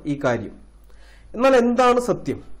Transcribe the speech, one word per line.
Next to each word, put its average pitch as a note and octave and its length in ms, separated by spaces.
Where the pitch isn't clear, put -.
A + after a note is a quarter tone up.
ഈ C#3+ 180
കാര്യം. A2+ 280
എന്നാൽ C4 200
എന്താണ് B3 440
സത്യം? F3+ 420